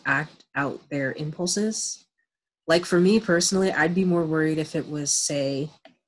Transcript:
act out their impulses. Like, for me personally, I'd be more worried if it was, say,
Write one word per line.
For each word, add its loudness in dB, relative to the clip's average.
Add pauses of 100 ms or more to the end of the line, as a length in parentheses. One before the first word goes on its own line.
act -4 (100)
out -4
their -4
impulses. -4 (600)
Like, 2
for 4
me 6
personally, 2
I'd 0
be 2
more 2
worried 0
if -4
it -4
was, -4
say, -2 (400)